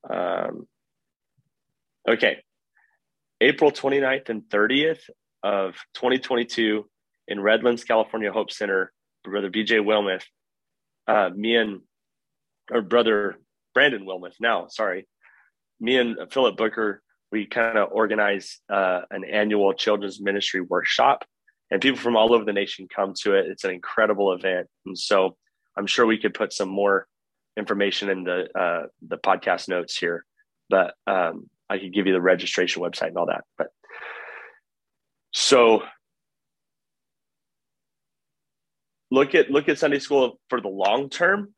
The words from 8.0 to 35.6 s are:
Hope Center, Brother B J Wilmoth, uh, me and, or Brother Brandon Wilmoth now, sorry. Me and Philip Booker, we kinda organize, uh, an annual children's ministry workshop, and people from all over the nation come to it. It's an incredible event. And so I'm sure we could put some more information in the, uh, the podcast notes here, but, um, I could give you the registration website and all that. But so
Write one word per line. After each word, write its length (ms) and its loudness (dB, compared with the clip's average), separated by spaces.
Hope 200 -4
Center, 420 -4
Brother 260 -4
B 140 -2
J 140 2
Wilmoth, 480 0
uh, 280 2
me 200 0
and, 260 0
or 120 0
Brother 540 2
Brandon 320 2
Wilmoth 340 -10
now, 280 0
sorry. 400 -4
Me 180 0
and 180 0
Philip 240 2
Booker, 460 -2
we 160 -4
kinda 340 0
organize, 760 0
uh, 400 0
an 160 -10
annual 480 2
children's 480 -2
ministry 400 -2
workshop, 640 0
and 100 0
people 180 0
from 180 0
all 160 6
over 100 4
the 100 -2
nation 400 -6
come 280 -4
to 140 2
it. 100 4
It's 180 -10
an 80 -2
incredible 640 0
event. 340 -2
And 120 -10
so 400 0
I'm 80 -6
sure 200 2
we 120 2
could 160 -2
put 180 -4
some 180 -6
more 380 0
information 540 -2
in 140 -4
the, 240 -4
uh, 300 -2
the 100 -6
podcast 500 0
notes 300 -4
here, 280 -4
but, 260 2
um, 420 -2
I 60 -2
could 160 -10
give 140 2
you 60 4
the 80 2
registration 600 0
website 280 -4
and 80 -8
all 100 0
that. 160 -4
But 120 -4
so 520 6